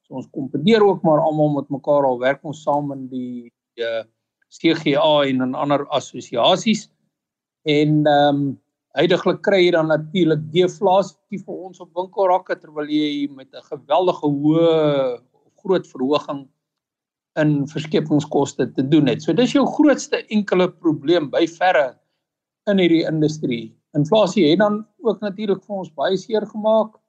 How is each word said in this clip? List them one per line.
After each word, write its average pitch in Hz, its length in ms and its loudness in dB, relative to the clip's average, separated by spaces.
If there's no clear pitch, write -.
So - 140 -20
ons 127 160 -12
kompeteer 156 520 0
ook 190 200 2
maar 156 160 4
almal 156 340 0
met 139 160 -6
mekaar, 139 360 0
al 123 140 0
werk 135 240 0
ons 143 200 -12
saam 143 280 -2
in 131 160 -12
die, 123 440 -10
eh, 113 260 -6
C 160 240 0
G 151 220 -2
A 147 300 2
en 131 160 -2
in 131 140 -4
ander 143 320 -2
assosiasies. 135 1000 -2
En, 151 400 2
ehm, 143 500 2
huidigelik 175 460 0
kry 196 240 2
jy 180 60 2
dan 160 160 0
natuurlik 156 640 0
deflasie 185 960 0
vir 180 100 -12
ons 180 240 -16
op 170 140 -20
winkelrakke, 185 680 -2
terwyl 151 260 -10
jy 147 480 -2
met 131 180 -20
'n 123 80 -20
geweldige 156 680 -2
hoë, 147 920 2
groot 185 300 -2
verhoging 139 600 -4
in 151 320 0
verskepingskoste 151 1080 -2
te 131 140 -2
doen 147 200 4
het. 110 140 -2
So 165 120 -2
dis 226 180 2
jou 269 140 2
grootste - 640 0
enkele 190 420 0
probleem 147 580 -2
by 139 180 0
verre 165 500 0
in 202 100 2
hierdie 165 280 2
industrie. 151 720 -4
Inflasie 175 560 2
het 170 100 2
dan 208 260 0
ook 214 180 -2
natuurlik 196 420 -6
vir 208 120 -12
ons 185 180 -12
baie 175 240 -2
seer 214 280 -4
gemaak. 220 500 0